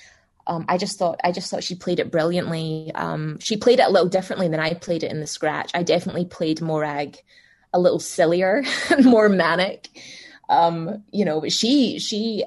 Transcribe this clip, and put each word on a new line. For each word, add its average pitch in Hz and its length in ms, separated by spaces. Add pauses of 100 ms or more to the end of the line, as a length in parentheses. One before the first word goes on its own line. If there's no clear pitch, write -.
(480)
um, 165 220
I 180 80
just 190 220
thought, 175 240
I 180 80
just 180 180
thought - 140
she 175 120
played 180 240
it - 120
brilliantly. 160 840
Um, 156 440
she 214 180
played 247 220
it - 80
a 170 40
little 180 180
differently 185 380
than 156 120
I 160 160
played 170 280
it - 80
in 156 80
the 151 80
scratch. - 460
I 175 100
definitely 175 420
played 160 360
Morag 151 560 (560)
a 180 60
little 175 200
sillier 185 640 (140)
<laughs> - 120
and 285 160
more 220 240
manic. 180 600 (600)
Um, 170 640
you 202 140
know, 156 160
but 160 100
she, 240 480
she, 214 480